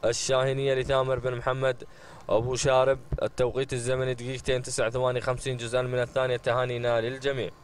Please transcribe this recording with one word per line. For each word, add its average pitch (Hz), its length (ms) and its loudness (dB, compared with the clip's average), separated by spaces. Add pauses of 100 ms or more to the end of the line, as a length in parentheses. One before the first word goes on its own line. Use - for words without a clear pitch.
الشاهينية 135 680 2
لثامر 131 440 2
بن 123 160 -2
محمد 131 500 -2 (440)
أبو 120 280 2
شارب. 131 420 4 (240)
التوقيت 127 500 0
الزمني 127 420 0
دقيقتين 123 480 -2
تسع 123 260 -2
ثواني 127 320 0
خمسين 127 360 -2
جزءا 117 260 0
من 123 160 -2
الثانية. 127 380 0
تهانينا 120 640 0
للجميع. 131 500 -2 (140)